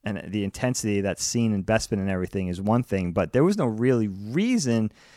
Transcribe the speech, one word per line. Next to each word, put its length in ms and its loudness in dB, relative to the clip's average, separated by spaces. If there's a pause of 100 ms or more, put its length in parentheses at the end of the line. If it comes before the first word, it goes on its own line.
and 180 -6 (100)
the 120 -2
intensity 560 -2
of 40 0
that 160 -2
scene 340 0
in 100 0
Bespin 360 0
and 100 0
everything 380 -2
is 140 -4
one 220 2
thing, 280 -2
but 220 0
there 100 4
was 140 2
no 80 0
really 420 2
reason. 840 0 (260)